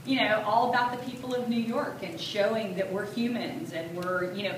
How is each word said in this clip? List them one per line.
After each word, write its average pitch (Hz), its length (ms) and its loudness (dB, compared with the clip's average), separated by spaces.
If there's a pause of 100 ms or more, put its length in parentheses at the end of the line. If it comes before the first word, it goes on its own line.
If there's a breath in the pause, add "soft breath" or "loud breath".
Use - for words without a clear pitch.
you 262 140 2
know, 214 260 2
all 233 240 4
about 247 220 4
the 247 200 -6
people 254 240 -6
of 226 140 0
New 233 100 2
York 233 440 0
and 170 180 -8
showing 202 540 2
that 185 180 0
we're - 200 -2
humans 233 600 -2
and 170 240 -6
we're, 180 360 0
you 202 100 -4
know, 185 140 -2